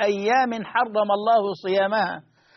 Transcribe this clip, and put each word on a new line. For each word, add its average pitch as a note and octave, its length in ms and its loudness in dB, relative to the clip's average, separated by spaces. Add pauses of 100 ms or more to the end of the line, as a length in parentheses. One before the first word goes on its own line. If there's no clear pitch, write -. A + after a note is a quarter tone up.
أيام A3 600 0
حرم A3 440 0 (100)
الله A3 240 4 (240)
صيامها، G3 560 0 (340)